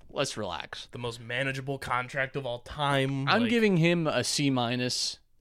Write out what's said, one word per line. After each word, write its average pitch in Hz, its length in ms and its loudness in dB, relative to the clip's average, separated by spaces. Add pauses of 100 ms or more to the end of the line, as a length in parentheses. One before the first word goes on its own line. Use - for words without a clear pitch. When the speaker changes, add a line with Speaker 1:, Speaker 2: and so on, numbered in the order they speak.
Speaker 1:
Let's - 260 -4
relax. 90 560 -8
Speaker 2:
The 117 60 -14
most 120 240 -8
manageable 135 560 -6
contract 131 580 -4
of 135 120 -6
all 120 120 -6
time. 139 680 0
Speaker 1:
I'm 196 160 4
Speaker 2:
Like 226 80 2
Speaker 1:
giving 220 260 6
him 170 300 4
a 123 160 2
C 143 260 2
minus, 123 680 0 (220)